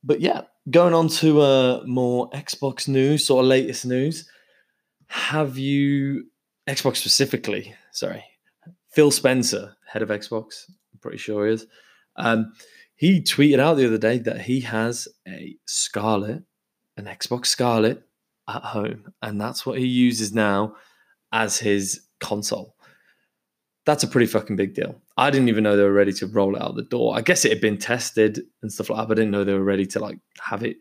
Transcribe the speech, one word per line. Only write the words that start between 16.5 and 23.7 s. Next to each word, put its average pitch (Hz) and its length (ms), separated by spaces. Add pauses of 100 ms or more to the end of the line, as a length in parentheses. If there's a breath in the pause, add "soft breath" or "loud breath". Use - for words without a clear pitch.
an 101 80
Xbox 123 420
Scarlett 117 540 (460)
at 110 160
home, 110 580
and 104 180
that's 117 260
what 127 120
he 127 80
uses 123 480
now 107 420 (560 soft breath)
as 110 280
his 101 420 (180)
console. 104 560 (1120 soft breath)